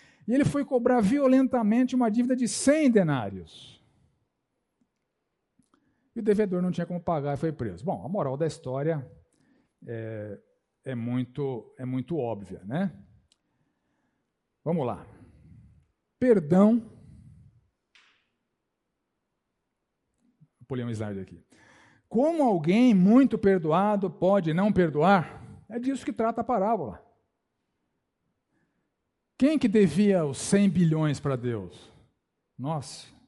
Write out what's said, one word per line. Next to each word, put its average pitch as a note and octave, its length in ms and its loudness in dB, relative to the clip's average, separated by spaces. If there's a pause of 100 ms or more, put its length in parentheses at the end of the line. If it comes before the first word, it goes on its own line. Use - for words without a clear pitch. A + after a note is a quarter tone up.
(260)
E G#3+ 60 -2
ele C#4 120 4
foi C#4+ 200 -2
cobrar B3 360 2
violentamente B3+ 960 2
uma A#3+ 160 2
dívida B3 240 0
de B3 140 -2
cem D4 420 2
denários. B2 920 -2 (2250)
E A#3 40 -10
o - 20 -10
devedor G3+ 400 0
não F3+ 100 -2
tinha E3+ 140 -4
como F3 140 -8
pagar C#3+ 340 -2
e C#3 40 -6
foi D#3+ 140 -4
preso. A2 320 -8
Bom, E3 200 -6
a B2 40 -12
moral D3 280 -4
da D#3+ 100 -2
história C#3+ 600 -6 (800)
é, A2 520 -10 (460)
é C3 100 -8
muito, B2 840 -6
é C3 60 -14
muito B2+ 320 -6
óbvia, G#2 480 -8
né? D#3+ 260 -4 (1700)
Vamos D#3 220 -2
lá. G#2+ 200 -8 (1120)
Perdão. G#3 720 4 (3750)
Vou - 100 -20
pular B2 180 -6
um A#2+ 40 -8
slide G#2 300 -8
aqui. F2 240 -18 (640)
Como D4+ 340 0
alguém G#3+ 520 2
muito A3 420 4
perdoado F#3+ 760 2
pode F3+ 440 0
não G3+ 180 0
perdoar? F3 720 2 (240)
É A3+ 100 -10
disso B3+ 280 -6
que C#4+ 60 -6
trata A3+ 280 -4
a A#3 40 -4
parábola. G3 600 -4 (2250)
Quem D4 220 2
que B3 100 0
devia F#3+ 560 2
os C#3 140 -6
cem G3+ 320 2
bilhões D#3 500 0
pra C#3 160 -4
Deus? A#2 560 -8 (640)
Nós, C#3+ 540 -10 (160)